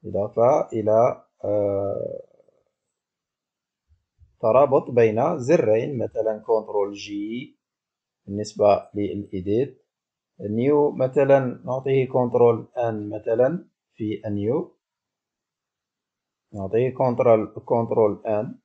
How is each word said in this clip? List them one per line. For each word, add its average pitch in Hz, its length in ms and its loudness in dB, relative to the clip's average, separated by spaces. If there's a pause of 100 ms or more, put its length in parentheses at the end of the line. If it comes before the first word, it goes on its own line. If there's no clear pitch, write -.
إضافة 107 680 0
إلى، 110 520 2 (200)
آه، 101 760 -4 (2250)
ترابط 135 500 2
بين 120 480 2
زرين، 127 600 0
مثلًا 107 400 -4
كنترول 104 560 -2
جي 104 640 -12 (680)
بالنسبة 101 680 0
للإيديت، 101 880 -6 (580)
نيو 139 500 0
مثلًا 135 760 0
نعطيه 131 440 -2
كنترول 120 600 2 (100)
إن 110 320 -4
مثلًا 120 580 -2 (260)
في 107 320 -8
نيو، 107 500 -4 (1800)
نعطيه 107 400 -2
كنترول، 120 520 4
كنترول 113 800 0
إن 107 380 -4